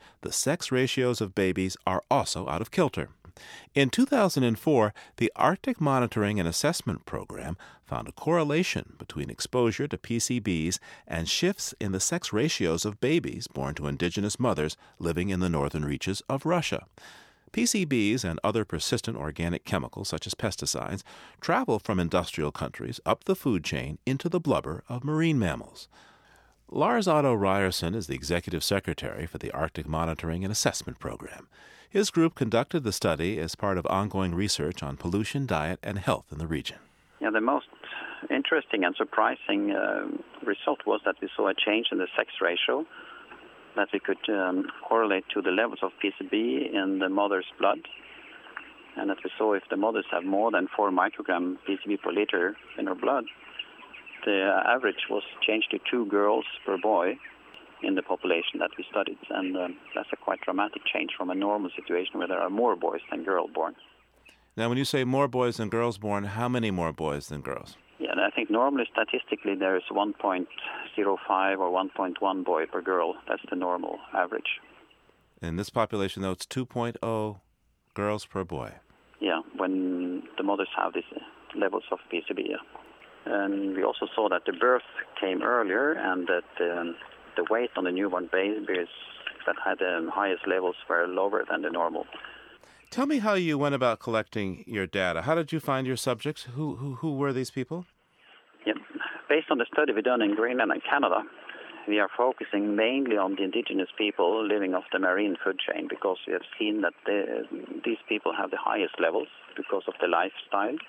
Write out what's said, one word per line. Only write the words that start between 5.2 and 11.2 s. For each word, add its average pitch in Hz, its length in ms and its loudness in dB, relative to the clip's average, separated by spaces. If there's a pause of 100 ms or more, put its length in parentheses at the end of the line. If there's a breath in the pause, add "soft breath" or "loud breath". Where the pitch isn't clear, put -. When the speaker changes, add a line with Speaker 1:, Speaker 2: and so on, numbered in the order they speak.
Speaker 1:
Arctic 190 460 2
Monitoring 117 580 4
and 82 80 2
Assessment 98 580 0
Program - 520 -8 (260 loud breath)
found - 240 -6
a - 60 -12
correlation 160 840 0
between - 320 -6
exposure 123 600 0
to - 80 -4
P 117 220 -2
C 123 200 0
Bs 90 400 0 (260 loud breath)
and 82 220 -4